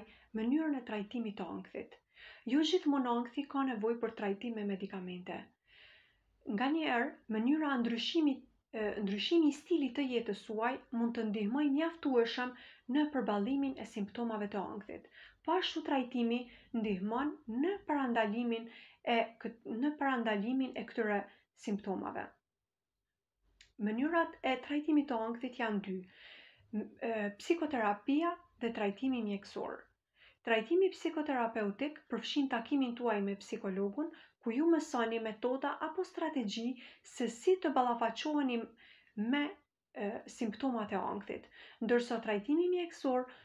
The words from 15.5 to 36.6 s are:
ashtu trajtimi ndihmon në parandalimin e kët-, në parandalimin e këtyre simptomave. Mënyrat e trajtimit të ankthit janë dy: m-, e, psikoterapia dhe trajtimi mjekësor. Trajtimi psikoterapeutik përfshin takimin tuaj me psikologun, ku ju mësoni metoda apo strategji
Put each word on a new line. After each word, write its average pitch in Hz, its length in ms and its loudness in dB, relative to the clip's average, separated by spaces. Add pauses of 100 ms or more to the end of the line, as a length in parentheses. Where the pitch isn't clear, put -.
ashtu 349 260 0
trajtimi 247 600 0 (280)
ndihmon 220 640 0 (180)
në 285 220 2 (100)
parandalimin 233 840 0 (340)
e 233 140 2 (200)
kët-, - 360 -8
në 277 240 0
parandalimin 247 800 0
e 233 80 -4
këtyre 208 380 0 (380)
simptomave. 202 640 -4 (1500)
Mënyrat 302 640 0
e 262 180 2
trajtimit 294 500 2
të 233 120 0
ankthit 233 380 -4
janë 214 240 0
dy: 190 140 -4 (760)
m-, 220 140 -4 (120)
e, 233 160 -2 (180)
psikoterapia 302 1040 2 (200)
dhe 233 200 -4
trajtimi 226 480 0
mjekësor. - 560 -6 (640)
Trajtimi 330 460 4
psikoterapeutik 269 1120 -2
përfshin 269 480 -2
takimin 247 400 0
tuaj 233 280 0
me 202 140 0
psikologun, 202 760 -4 (260)
ku - 160 -4
ju 269 140 2
mësoni 254 540 2
metoda 247 580 -2
apo 311 260 -4
strategji 254 600 -2 (380)